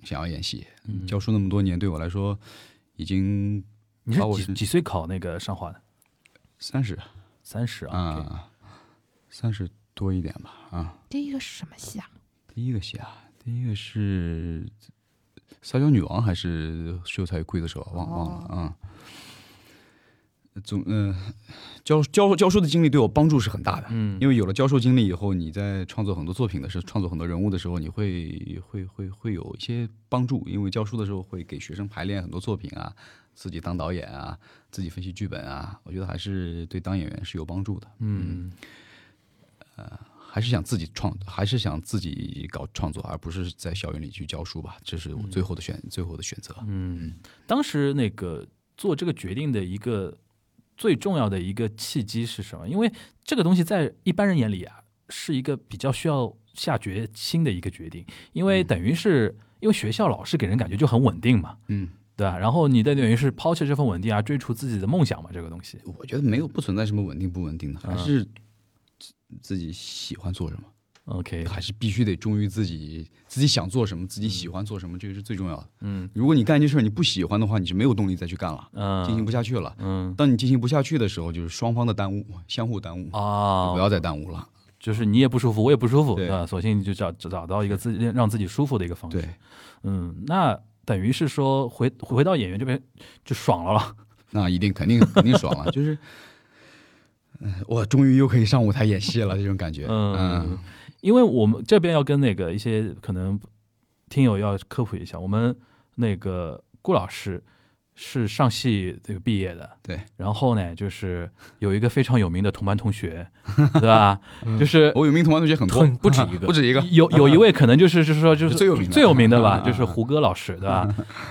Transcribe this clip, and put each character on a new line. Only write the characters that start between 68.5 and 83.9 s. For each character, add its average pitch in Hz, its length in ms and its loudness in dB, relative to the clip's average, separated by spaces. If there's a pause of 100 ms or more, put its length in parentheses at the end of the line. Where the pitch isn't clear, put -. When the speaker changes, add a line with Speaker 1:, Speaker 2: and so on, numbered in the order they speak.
Speaker 1:
自-， - 140 -20 (280)
自 98 160 -6
己 82 140 -8
喜 - 440 -12
欢 90 160 -8
做 90 160 -6
什 - 80 -10
么。 - 80 -14 (420)
Speaker 2:
OK。 90 400 -8
Speaker 1:
还 90 160 -8
是 107 120 -10
必 113 160 -4
须 104 140 0
得 98 120 0
忠 104 240 -2
于 104 100 0
自 101 160 -4
己， 80 420 -10 (200)
自 - 120 -6
己 147 80 4
想 92 220 -2
做 117 160 0
什 98 100 -6
么， 90 120 -8
自 107 120 -14
己 110 80 -4
喜 87 220 -6
欢 92 160 -8
做 104 140 -10
什 90 100 -12
么， 90 80 -12
Speaker 2:
嗯。 - 20 -16
Speaker 1:
这 104 80 -12
个 98 60 -10
是 101 80 -12
最 107 140 -8
重 92 120 -4
要 82 100 -6
的。 - 100 -18 (140)
Speaker 2:
嗯。 98 320 -8
Speaker 1:
如 110 120 0
果 156 80 4
你 127 100 4
干 147 160 4
这 151 80 6
事 147 100 0
儿 131 40 4
你 107 80 2
不 110 140 -2
喜 92 200 0
欢 98 160 0
的 110 60 2
话， 104 140 0
你 87 80 -2
是 87 80 -4
没 104 80 2
有 131 100 4
动 98 160 0
力 92 60 -2
再 87 100 -8
去 85 100 -8
干 87 160 -6
了， - 220 -14
Speaker 2:
嗯。 98 320 -4
Speaker 1:
进 110 100 -2
行 110 80 -2
不 107 80 -2
下 120 120 -2
去 117 160 -4
了。 - 180 -8
Speaker 2:
嗯。 95 400 -4
Speaker 1:
当 143 120 4
你 123 60 4
进 123 140 2
行 131 100 4
不 120 80 0
下 143 140 2
去 156 160 -2
的 110 100 2
时 87 120 -6
候， 82 120 -6
就 85 120 -6
是 82 60 -6
双 117 240 -4
方 120 120 0
的 113 80 2
耽 101 180 -4
误， 101 140 -6 (220)
相 117 200 -6
互 107 120 -6
耽 85 200 -10
误， 92 160 -10
Speaker 2:
啊。 101 520 2
Speaker 1:
就 90 60 0
不 90 60 0
要 98 80 4
再 98 120 4